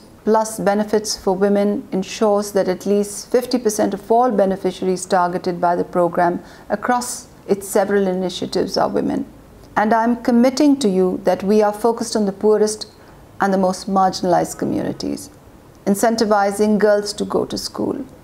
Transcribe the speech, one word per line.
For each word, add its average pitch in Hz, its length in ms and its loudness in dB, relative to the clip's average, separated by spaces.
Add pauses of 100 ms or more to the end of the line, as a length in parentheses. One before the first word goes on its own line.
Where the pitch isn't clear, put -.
(240)
plus 220 360 0
benefits 208 580 0
for 190 180 0
women 202 560 0
ensures 208 600 -2
that 190 160 2
at 180 160 -4
least 202 440 -2
fifty 247 280 0
percent 208 360 0
of - 160 -12
all 240 220 4
beneficiaries 190 760 -2
targeted 180 540 0
by 175 160 2
the 180 80 -2
program 175 580 0 (280)
across - 580 -4 (200)
its 202 200 -2
several 202 400 2
initiatives 185 720 -2
are - 100 2
women. - 380 -2 (500)
And 214 180 2
I'm 233 300 0
committing 262 560 4
to 220 80 0
you 185 380 2
that 185 180 0
we 214 180 4
are 208 120 2
focused 226 420 -2
on 214 100 0
the 196 60 -2
poorest 214 600 0 (460)
and 196 140 2
the 190 40 0
most 185 300 -2
marginalized 185 680 0
communities, - 720 -6 (560)
incentivizing 208 960 2
girls 208 340 2
to 196 100 -6
go 190 220 -2
to 202 120 -6
school, - 460 -6 (200)